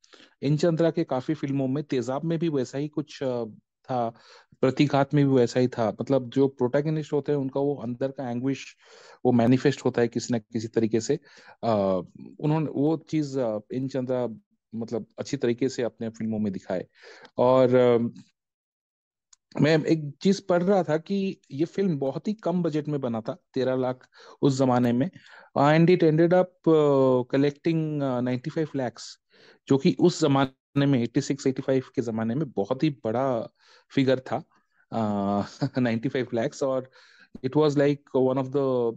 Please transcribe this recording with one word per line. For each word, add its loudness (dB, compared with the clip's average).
एन 0
चंद्रा 2
के -2
काफी -4
फिल्मों -4
में। -2
तेजाब -4
में -2
भी -2
वैसा -4
ही -4
कुछ, -8
अ, -2
था, -2
प्रतिघात 2
में 4
भी 2
वैसा 4
ही 4
था। -2
मतलब 0
जो 2
प्रोटैगनिस्ट -2
होते -2
हैं, 0
उनका -4
वो -2
अंदर -6
का -10
एंग्विश -6
वो 4
मैनिफेस्ट 4
होता 0
है 2
किसी -6
ना 0
किसी -8
तरीके 0
से। -2
अ, 0
उन्होंने -2
वो -2
चीज, -6
अ, -2
एन -6
चंद्रा -4
मतलब -8
अच्छी -8
तरीके -2
से -6
अपने -6
फिल्मों -6
में -2
दिखाए। -6
और, 4
अ, 6
मैं 4
एक 0
चीज 2
पढ़ 2
रहा 2
था 0
कि -4
ये -2
फिल्म -2
बहुत -4
ही -2
कम -2
बजट -2
में -4
बना -4
था, -10
तेरह 0
लाख -4
उस 2
जमाने 4
में, 0
and 4
it 4
ended 4
up, 0
अ, 4
collecting, -2
अ, -2
नाइंटी -4
फ़ाइव -4
लैक्स, -8
जो 4
कि 2
उस 4
जमाने 0
में, 4
एटी -2
सिक्स, -4
एटी -2
फ़ाइव 0
के -2
जमाने -2
में -4
बहुत -2
ही 2
बड़ा -4
फिगर 2
था, -6
अ, -2
<laughs> -4
नाइंटी -2
फ़ाइव -4
लैक्स, -4
और -4
it -6
was 4
like 0
one 2
of -4
the 0